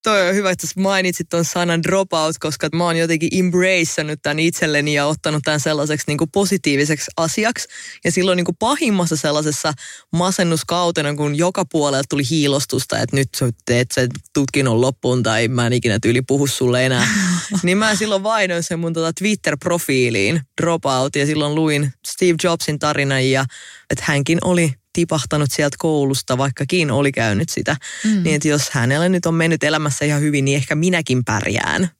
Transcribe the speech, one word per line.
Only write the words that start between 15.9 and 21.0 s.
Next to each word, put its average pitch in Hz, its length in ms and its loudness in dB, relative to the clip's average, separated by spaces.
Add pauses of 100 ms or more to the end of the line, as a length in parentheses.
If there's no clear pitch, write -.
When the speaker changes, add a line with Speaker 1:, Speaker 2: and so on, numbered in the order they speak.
Speaker 1:
tyyli 120 200 2
puhu 139 240 2
sulle 127 400 0
enää, 131 200 2 (300)
Speaker 2:
<laughs> 175 260 -2
Speaker 1:
niin 180 160 2
mä 214 160 2
silloin 202 280 0
vaihdoin 196 400 0
sen 165 160 -6
mun 165 140 -2
tota 165 200 -2
Twitter-profiiliin 143 1300 0 (220)
dropout 143 540 0